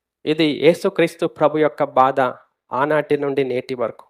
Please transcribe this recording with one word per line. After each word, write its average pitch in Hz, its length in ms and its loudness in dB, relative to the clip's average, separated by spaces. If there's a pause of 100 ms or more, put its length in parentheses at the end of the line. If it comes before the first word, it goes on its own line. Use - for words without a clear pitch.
(240)
ఇది 156 200 0
యేసుక్రీస్తు 165 840 0
ప్రభు 156 320 0
యొక్క 147 260 0
బాధ 135 360 2 (520)
ఆనాటి 147 440 0
నుండి 139 280 -2
నేటి 123 300 -6
వరకు. 120 360 -8